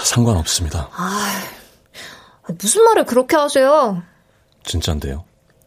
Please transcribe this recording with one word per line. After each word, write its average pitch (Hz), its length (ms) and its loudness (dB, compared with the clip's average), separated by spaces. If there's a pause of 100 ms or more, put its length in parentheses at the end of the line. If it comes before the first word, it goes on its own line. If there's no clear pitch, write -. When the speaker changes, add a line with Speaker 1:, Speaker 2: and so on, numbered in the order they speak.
Speaker 1:
상관없습니다. 90 880 0
Speaker 2:
아, 196 500 -6 (1160)
무슨 392 240 2
말을 427 220 4
그렇게 254 300 2
하세요? 269 680 2 (600)
Speaker 1:
진짠데요. 76 600 -4 (440)